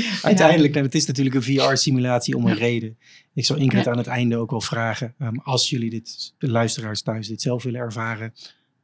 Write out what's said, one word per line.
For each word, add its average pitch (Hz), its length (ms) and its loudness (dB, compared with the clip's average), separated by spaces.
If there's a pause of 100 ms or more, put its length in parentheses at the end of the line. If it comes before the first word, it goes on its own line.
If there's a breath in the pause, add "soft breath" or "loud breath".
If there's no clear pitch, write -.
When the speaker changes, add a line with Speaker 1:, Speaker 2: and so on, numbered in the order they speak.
Speaker 1:
<laughs> - 20 -2 (160)
Speaker 2:
Uiteindelijk, 160 520 6
Speaker 3:
Ja. 147 60 2
Speaker 2:
nou, 139 60 2
het 127 100 -2
is 156 100 2
natuurlijk 135 300 0
een 127 80 2
V 135 140 0 (140)
R-simulatie 127 640 2
om 120 100 0
een 120 100 4
Speaker 3:
Ja. - 40 -4
Speaker 2:
reden. 113 380 -2 (360 soft breath)
Ik 135 120 -4
zal 139 120 0
Ingrid 135 280 4
Speaker 3:
Ja. 120 60 0
Speaker 2:
aan 120 60 0
het 117 100 -4
einde 120 300 0
ook 117 140 -4
wel 110 100 -4
vragen, 113 580 -4
ehm, 117 240 -6
als - 260 -2
jullie 117 200 -2
dit, - 480 -12
de 143 120 -4
luisteraars 113 520 -2
thuis 110 260 -6
dit 110 140 -10
zelf 123 220 -2
willen 123 160 -8
ervaren, 113 540 -8 (500 loud breath)